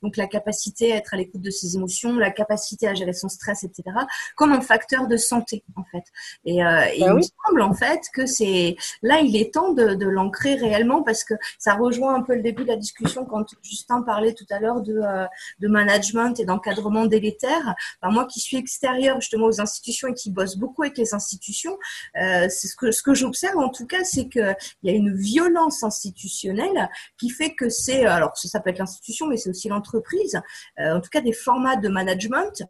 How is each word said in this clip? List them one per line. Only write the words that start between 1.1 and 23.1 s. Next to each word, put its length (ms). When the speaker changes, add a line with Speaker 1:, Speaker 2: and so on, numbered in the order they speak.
Speaker 1:
à 40
l'écoute 240
de 80
ses 260
émotions, 400
la 160
capacité 560
à 60
gérer 180
son 160
stress, 380
et 80
cetera, 340
comme 160
un 80
facteur 480
de 80
santé, 480
en 80
fait. 220
Et, 180
euh, 300
et 80
Speaker 2:
Bah 60
Speaker 1:
il 20
me 60
Speaker 2:
oui. 140
Speaker 1:
semble, 160
en 120
fait, 300
que 120
c'est, 520
là, 180
il 160
est 180
temps 200
de, 220
de 120
l'ancrer 480
réellement, 480
parce 220
que 80
ça 140
rejoint 420
un 60
peu 140
le 60
début 220
de 60
la 80
discussion 480
quand 280
Justin 400
parlait 300
tout 160
à 120
l'heure 180
de, 200
euh, 260
de 80
management 720
et 60
d'encadrement 640
délétère. 680
Enfin, 120
moi 120
qui 140
suis 160
extérieure, 640
justement, 280
aux 120
institutions 480
et 60
qui 180
bosse 240
beaucoup 280
avec 140
les 160
institutions, 640
euh, 260
c'est 220
ce 80
que, 140
ce 120
que 100